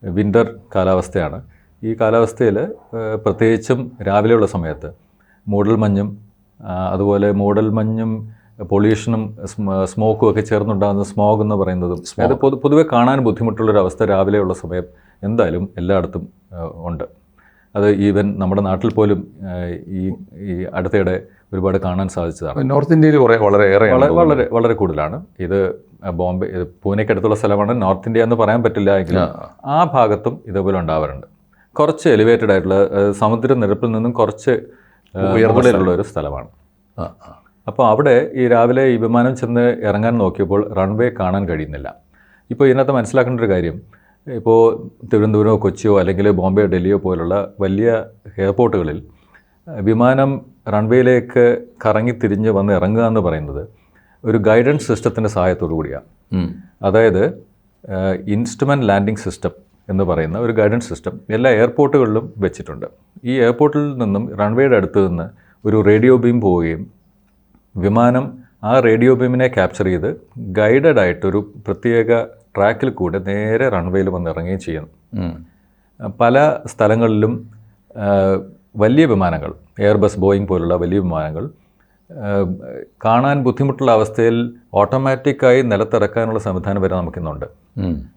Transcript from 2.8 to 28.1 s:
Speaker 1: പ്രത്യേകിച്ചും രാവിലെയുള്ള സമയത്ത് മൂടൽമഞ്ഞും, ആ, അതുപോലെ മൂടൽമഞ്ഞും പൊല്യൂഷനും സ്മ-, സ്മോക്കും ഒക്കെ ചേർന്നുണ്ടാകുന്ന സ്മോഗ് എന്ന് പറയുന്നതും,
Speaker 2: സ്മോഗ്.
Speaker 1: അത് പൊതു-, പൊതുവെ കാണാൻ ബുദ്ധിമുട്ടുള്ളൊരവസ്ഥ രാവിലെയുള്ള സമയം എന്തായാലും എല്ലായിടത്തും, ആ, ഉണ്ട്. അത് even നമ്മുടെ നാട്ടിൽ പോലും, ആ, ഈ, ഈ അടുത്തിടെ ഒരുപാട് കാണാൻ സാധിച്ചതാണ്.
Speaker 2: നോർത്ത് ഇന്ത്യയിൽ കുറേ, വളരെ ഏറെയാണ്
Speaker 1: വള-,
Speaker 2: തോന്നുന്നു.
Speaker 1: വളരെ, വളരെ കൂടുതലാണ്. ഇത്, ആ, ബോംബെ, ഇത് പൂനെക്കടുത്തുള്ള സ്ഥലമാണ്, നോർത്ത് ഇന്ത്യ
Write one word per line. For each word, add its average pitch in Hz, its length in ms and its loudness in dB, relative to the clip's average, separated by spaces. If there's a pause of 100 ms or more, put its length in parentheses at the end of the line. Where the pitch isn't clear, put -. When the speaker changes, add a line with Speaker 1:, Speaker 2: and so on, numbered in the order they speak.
Speaker 1:
പ്രത്യേകിച്ചും 110 680 0 (160)
രാവിലെയുള്ള 104 380 2
സമയത്ത് 80 460 -6 (560)
മൂടൽമഞ്ഞും, 101 680 0 (440)
ആ, 92 280 -6
അതുപോലെ 101 420 0
മൂടൽമഞ്ഞും 110 1040 -2 (340)
പൊല്യൂഷനും 107 760 0
സ്മ-, 95 400 -4
സ്മോക്കും 110 440 0
ഒക്കെ 101 120 0
ചേർന്നുണ്ടാകുന്ന 101 640 -2
സ്മോഗ് 104 380 0
എന്ന് 107 140 0
പറയുന്നതും, 90 480 -2
Speaker 2:
സ്മോഗ്. - 300 -2
Speaker 1:
അത് 135 60 -4
പൊതു-, 135 200 0
പൊതുവെ 147 240 4 (100)
കാണാൻ 127 260 2
ബുദ്ധിമുട്ടുള്ളൊരവസ്ഥ 110 840 0
രാവിലെയുള്ള 98 500 0
സമയം 87 300 -8 (400)
എന്തായാലും 98 540 -2
എല്ലായിടത്തും, 90 500 -2 (260)
ആ, 85 220 -12
ഉണ്ട്. 85 280 -10 (720)
അത് 104 160 2
even 101 480 0
നമ്മുടെ 98 220 0
നാട്ടിൽ 95 280 -2
പോലും, 101 380 0 (140)
ആ, 90 260 -10 (200)
ഈ, 92 260 -6 (200)
ഈ 90 400 -8
അടുത്തിടെ 92 500 -2 (300)
ഒരുപാട് 95 240 0
കാണാൻ 92 320 -4
സാധിച്ചതാണ്. 85 600 -6
Speaker 2:
നോർത്ത് 143 240 0
ഇന്ത്യയിൽ 156 240 6
കുറേ, 117 200 6
വളരെ 104 260 4
ഏറെയാണ് 104 360 4
Speaker 1:
വള-, 143 100 4
Speaker 2:
തോന്നുന്നു. 160 260 4
Speaker 1:
വളരെ, 127 160 0
വളരെ 117 220 2
കൂടുതലാണ്. 87 520 -4 (140)
ഇത്, 95 360 -2 (280)
ആ, 98 60 -8
ബോംബെ, 90 380 -4
ഇത് 90 200 -6 (160)
പൂനെക്കടുത്തുള്ള 104 520 0
സ്ഥലമാണ്, 104 460 0
നോർത്ത് 95 260 0
ഇന്ത്യ 113 160 2